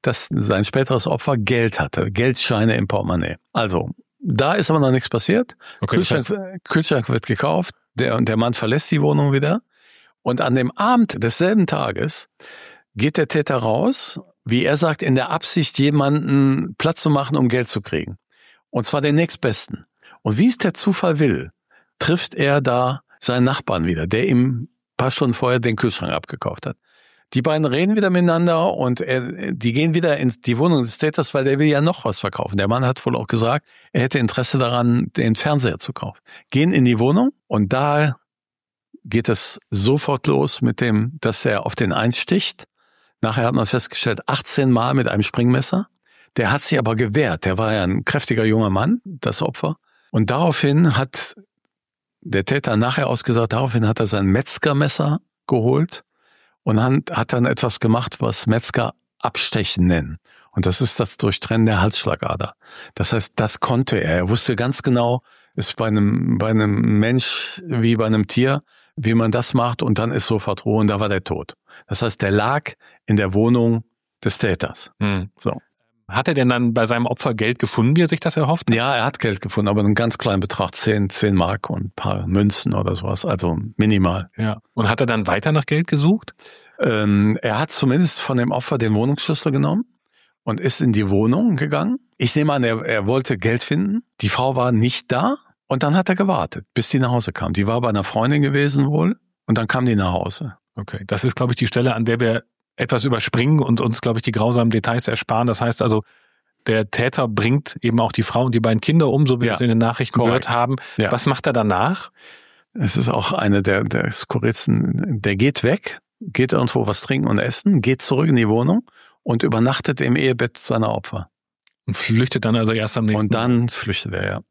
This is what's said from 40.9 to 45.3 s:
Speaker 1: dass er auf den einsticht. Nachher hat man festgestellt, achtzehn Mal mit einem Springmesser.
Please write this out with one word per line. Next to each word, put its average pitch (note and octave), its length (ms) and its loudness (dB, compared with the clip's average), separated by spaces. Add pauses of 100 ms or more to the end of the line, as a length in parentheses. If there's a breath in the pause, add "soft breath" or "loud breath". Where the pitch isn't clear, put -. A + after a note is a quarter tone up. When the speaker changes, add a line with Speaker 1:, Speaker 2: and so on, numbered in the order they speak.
Speaker 1:
dass - 240 -2
er G#2+ 220 0
auf - 80 -4
den G2 180 0
einsticht. - 720 -2 (560)
Nachher A#2 240 0
hat A#2+ 80 2
man A2+ 140 0
festgestellt, - 600 -2
achtzehn C3+ 440 0
Mal B2 240 2
mit B2 120 2
einem G#2 160 2
Springmesser. C3 640 0 (500 soft breath)